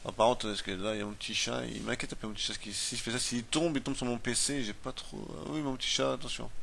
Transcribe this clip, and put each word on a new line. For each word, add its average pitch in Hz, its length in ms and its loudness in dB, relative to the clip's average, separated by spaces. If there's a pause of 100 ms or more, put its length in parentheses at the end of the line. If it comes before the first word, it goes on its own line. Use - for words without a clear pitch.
Alors, - 120 -4
par 113 120 8
contre, 120 240 4
est-ce 98 120 -2
que 101 80 -2
là, 101 240 0
il 104 40 0
y - 20 0
a 104 40 0
mon 104 60 -4
petit 104 240 -4
chat, 123 300 0
il 113 180 -4
m'inquiète 113 300 -2
un - 20 -4
peu, - 120 -4
mon 107 60 -4
petit - 120 -4
chat, 107 100 -2
qui, 104 180 -6
si - 240 -2
je - 60 -4
fais 113 80 -2
ça, 123 80 2
s'il 120 240 0
tombe, 156 340 2
il 120 60 0
tombe 139 120 0
sur 127 120 -2
mon 120 100 2
P 120 160 0
C, 139 300 2
j'ai 104 100 -2
pas - 180 -6
trop, - 320 -8 (140)
ah - 120 -6
oui, 151 120 -2
mon 139 140 0
petit - 140 -2
chat, 135 240 4
attention. 123 360 -4 (140)